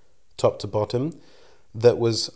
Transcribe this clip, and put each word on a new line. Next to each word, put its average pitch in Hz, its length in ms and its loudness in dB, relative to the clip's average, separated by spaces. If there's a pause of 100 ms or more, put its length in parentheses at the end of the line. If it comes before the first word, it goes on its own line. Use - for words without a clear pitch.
(380)
top - 220 0
to - 80 -10
bottom 120 520 -4 (540)
that 117 240 4
was, 113 380 -2